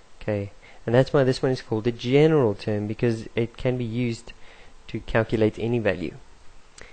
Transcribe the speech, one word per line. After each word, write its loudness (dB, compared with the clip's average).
Okay, -4
and -2
that's 6
why 4
this 0
one 2
is -4
called -2
the 0
general 4
term, -4
because -2
it -4
can -2
be -4
used -4
to -6
calculate 0
any 0
value. -2